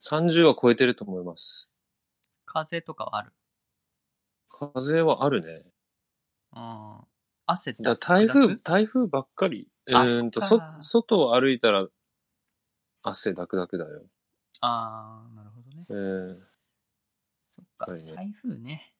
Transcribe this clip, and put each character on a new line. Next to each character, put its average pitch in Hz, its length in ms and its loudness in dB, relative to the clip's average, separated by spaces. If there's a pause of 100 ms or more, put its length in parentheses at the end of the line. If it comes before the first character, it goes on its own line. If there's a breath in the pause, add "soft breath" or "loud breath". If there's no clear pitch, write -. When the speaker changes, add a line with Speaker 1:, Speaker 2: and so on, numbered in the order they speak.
Speaker 1:
三 160 260 0
十 165 160 4
は 147 160 8
超 123 100 6
え 113 60 4
て 127 100 4
る 123 80 2
と - 100 -12
思 92 160 -8
い 90 40 -10
ま 85 120 -12
す。 - 340 -16 (720)
Speaker 2:
風 160 380 -8
と 156 120 -14
か - 100 -10
は - 120 -8
あ 104 60 -6
る？ - 100 -20 (1160)
Speaker 1:
風 143 540 -4
は 147 220 2
あ 143 60 2
る 101 140 -2
ね。 80 200 -16 (880)
Speaker 2:
う 113 60 -16
ん。 107 460 -16 (400)
汗 165 260 -4
だ - 40 -10
く 120 60 -14
だ 113 140 2
く？ - 40 -16
Speaker 1:
だ、 - 60 -10
台 196 220 6
風、 240 280 4
台 208 300 0
風 247 200 -2
ば 139 140 -2
っ - 140 -12
か 190 140 0
り。 - 200 -8 (240)
Speaker 2:
あ、 123 100 6
Speaker 1:
う 123 40 4
ー 120 160 2
ん 117 80 -2
と、 113 100 -4
Speaker 2:
そ 196 160 4
っ - 20 4
か。 160 220 -6
Speaker 1:
そ-、 - 20 -16 (200)
外 202 180 2
を 120 140 4
歩 131 160 4
い 123 100 0
た 117 100 4
ら、 98 160 2 (1160)
汗 101 320 -4
だ 87 120 -8
く - 100 -6
だ 90 100 -2
く 92 120 -8
だ 82 60 -8
よ。 76 200 -18 (560)
Speaker 2:
あ 110 720 -8
ー、 110 40 -20
な 107 80 -20
る 107 60 -20
ほ 117 120 -20
ど 127 80 -20
ね。 165 180 -20
Speaker 1:
え - 40 -12
ー。 95 500 -8 (1000)
Speaker 2:
そ - 180 -20
っ - 20 -20 (120)
か、 - 160 -12
Speaker 1:
は 165 60 -12
い 80 40 -18
ね。 - 120 -20
Speaker 2:
台 196 180 -12
風 208 240 -14
ね。 127 440 -16